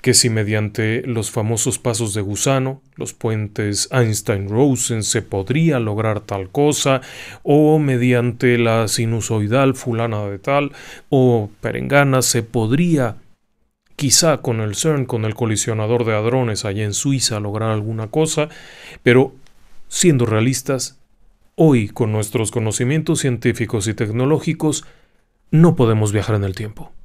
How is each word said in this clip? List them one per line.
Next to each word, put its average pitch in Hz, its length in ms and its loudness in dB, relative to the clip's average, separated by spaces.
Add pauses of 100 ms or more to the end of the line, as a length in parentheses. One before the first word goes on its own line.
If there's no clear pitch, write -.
que 123 140 2
si 120 160 4
mediante 107 720 -2
los 113 280 -6
famosos 113 480 -2
pasos 110 340 -2
de 107 60 -4
gusano, 131 640 -2 (120)
los - 200 -10
puentes 107 760 -4
Einstein-Rosen, 110 1120 0
se 104 200 -2
podría 127 580 0
lograr 107 400 -2
tal 98 300 -8
cosa, 143 500 2 (420)
o 151 380 4
mediante 123 800 2
la 113 280 2
sinusoidal 113 880 0
fulana 113 520 -4
de 101 120 -8
tal, 139 320 -2 (380)
o 120 420 4 (100)
perengana, 131 600 2
se 117 220 0
podría, 127 720 0 (800)
quizá 147 400 2
con 113 240 -4
el 107 160 -4
cern, 147 280 0
con 117 200 -4
el 110 100 -4
colisionador 110 680 -2
de 110 100 0
hadrones 113 500 0
allá 107 200 -2
en 101 100 -4
Suiza, 123 460 -2
lograr 107 300 -4
alguna 110 360 -4
cosa, 156 420 -2 (540)
pero 127 320 4 (560)
siendo 139 360 2
realistas, 120 760 -2 (540)
hoy 131 340 4
con 107 240 -2
nuestros 107 380 -2
conocimientos 123 680 -2
científicos 120 680 -2
y 107 60 -2
tecnológicos, 147 880 -2 (680)
no 165 260 6
podemos 107 360 2
viajar 107 240 0
en 101 80 0
el 95 100 -4
tiempo. - 380 -12 (120)